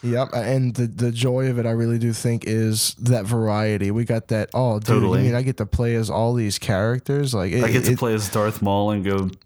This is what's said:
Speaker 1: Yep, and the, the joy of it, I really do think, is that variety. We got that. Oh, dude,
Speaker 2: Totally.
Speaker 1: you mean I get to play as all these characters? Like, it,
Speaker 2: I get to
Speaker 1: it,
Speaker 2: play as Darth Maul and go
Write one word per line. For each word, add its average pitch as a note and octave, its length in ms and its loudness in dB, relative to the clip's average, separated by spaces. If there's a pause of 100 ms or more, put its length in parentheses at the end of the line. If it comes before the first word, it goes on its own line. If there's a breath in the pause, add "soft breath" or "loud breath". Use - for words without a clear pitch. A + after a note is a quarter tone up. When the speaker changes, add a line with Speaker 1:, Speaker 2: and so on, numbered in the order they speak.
Speaker 1:
Yep, A#2+ 300 -2
and B2 420 0
the, A#2+ 120 0
the A#2+ 240 -2
joy B2+ 360 0
of B2 120 0
it, A2+ 60 0
I A2+ 60 0
really A#2 280 0
do A#2 140 0
think, A#2 340 -2
is A2 480 0
that A#2 300 0
variety. G#2+ 680 0
We A2+ 140 0
got A2+ 240 -2
that. G#2+ 240 -2
Oh, A#2 260 0
dude, G#2+ 80 -6
Speaker 2:
Totally. G2 320 4
Speaker 1:
you - 60 4
mean A#2+ 100 2
I B2 60 0
get B2+ 160 -2
to G#2+ 80 -2
play A#2 300 0
as A2+ 140 0
all A2+ 240 0
these A2 240 0
characters? B2 760 0
Like, F#2 180 -2
it, A#2 120 2
Speaker 2:
I A2+ 80 2
get B2 140 2
to A#2+ 80 2
Speaker 1:
it, B2 60 0
Speaker 2:
play A#2 140 0
as G#2 160 -2
Darth G#2+ 320 0
Maul G2+ 300 2
and G2+ 120 -2
go G2 260 0 (160)